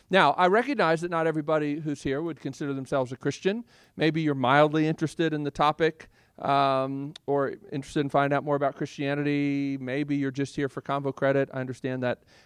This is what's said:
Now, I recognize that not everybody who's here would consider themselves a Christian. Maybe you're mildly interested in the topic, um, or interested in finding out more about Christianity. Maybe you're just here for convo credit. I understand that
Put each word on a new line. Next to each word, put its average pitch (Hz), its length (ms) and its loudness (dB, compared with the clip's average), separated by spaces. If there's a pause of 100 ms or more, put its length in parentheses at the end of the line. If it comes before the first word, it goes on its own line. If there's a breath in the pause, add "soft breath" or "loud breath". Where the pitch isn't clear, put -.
(100)
Now, 175 220 6
I 180 160 2
recognize 202 540 2
that 175 100 -4
not 165 160 0
everybody 151 500 0
who's 147 240 -6
here 139 180 -2
would 160 200 -8
consider 139 340 -6
themselves 131 380 -2
a 131 40 -8
Christian. 190 460 -2 (340 soft breath)
Maybe 160 260 2
you're 147 120 2
mildly 147 540 4
interested 160 440 -2
in 147 120 -4
the 143 80 -4
topic, 156 560 0 (320 soft breath)
um, 139 760 0 (120)
or 139 280 0 (180)
interested 143 260 -6
in 143 100 0
finding 143 280 2
out 143 80 -2
more 147 100 0
about 139 220 -2
Christianity. 143 1040 -2
Maybe 139 360 -4
you're 135 140 -2
just 135 240 -4
here 143 140 -2
for 135 120 -12
convo 139 320 -4
credit. 135 400 0
I 139 60 -8
understand 131 460 -6
that 123 180 -2 (240 soft breath)